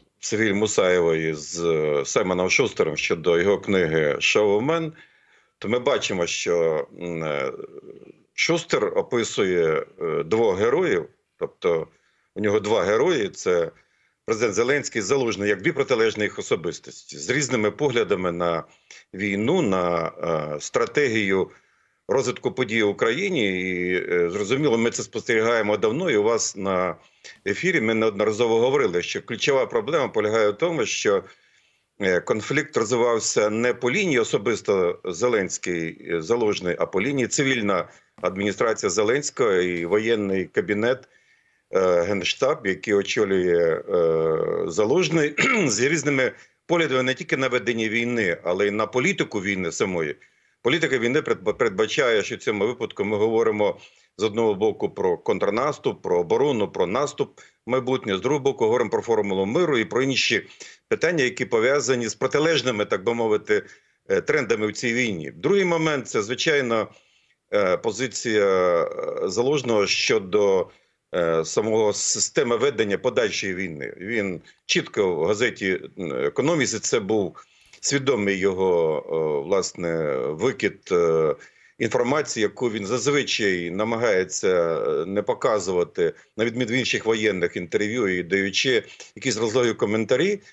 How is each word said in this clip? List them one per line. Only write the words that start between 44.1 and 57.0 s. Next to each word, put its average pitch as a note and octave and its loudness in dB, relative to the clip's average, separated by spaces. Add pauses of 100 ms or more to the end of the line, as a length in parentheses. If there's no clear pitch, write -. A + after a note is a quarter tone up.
Залужний, D3 0 (160)
<clears throat> A3+ 2
з A2+ -2
різними C3+ 0 (340)
поглядами D3 0
не B2+ 0
тільки D#3+ -4
на C3 0
ведення A2+ 0
війни, A#2 0
але F#2 2
й G2+ 0
на G#2+ -2
політику C3 -2
війни F#2 -2
самої. F2 -2 (480)
Політика C3+ 0
війни B2 0
предб-, G2+ -2
передбачає, A2 0
що A2+ -8
в F#2+ -8
цьому G#2+ 0
випадку A#2 -4
ми G#2 -2
говоримо A2 2 (380)
з F#2+ -4
одного A2 2
боку G2+ 0
про F#2 0
контрнаступ, G#2+ -2
про F2 0
оборону, A2+ 2
про F#2 0
наступ C3 -4